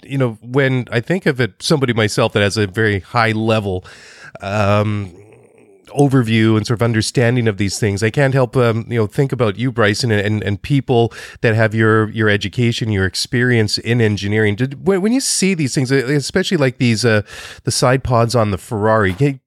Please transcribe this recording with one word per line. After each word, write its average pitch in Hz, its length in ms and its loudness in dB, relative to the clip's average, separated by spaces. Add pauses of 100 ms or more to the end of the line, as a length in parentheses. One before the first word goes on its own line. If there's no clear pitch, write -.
you 135 160 -8
know, 120 240 0
when 127 500 0
I 117 80 -2
think 175 240 -2
of 131 160 0
it, 117 220 -4
somebody 135 320 0
myself 110 400 0
that 107 80 2
has 101 160 0
a 104 80 2
very 104 340 0
high 113 320 0
level, 107 540 -2 (560)
um, 104 720 -2 (840)
overview 117 580 2
and 107 120 0
sort 120 120 -2
of - 40 -2
understanding 117 680 0
of 101 80 0
these 98 220 -4
things, 101 240 -2
I 110 80 0
can't 135 240 0
help, 131 240 0
um, 113 300 2
you 120 100 -4
know, 107 80 0
think 135 260 -2
about 110 240 0
you, 123 160 -4
Bryson, 110 380 2
and, 104 100 2
and, 104 240 -2
and 101 160 -4
people 127 540 0 (260)
that 113 140 2
have 110 200 2
your, 110 360 2
your 110 180 0
education, 110 640 0
your 95 140 2
experience 120 720 0
in 117 240 0
engineering. 104 520 0
Did, 131 320 -6
when, 190 140 2
when 214 120 0
you 269 80 0
see 190 340 0
these 156 200 -2
things, 131 160 -2
especially 139 680 0
like 131 180 0
these, 117 300 0
uh, 107 160 2 (420)
the 131 60 -4
side 131 340 0
pods 117 300 2
on 110 160 2
the 92 80 -2
Ferrari, 107 560 0
can, 135 320 0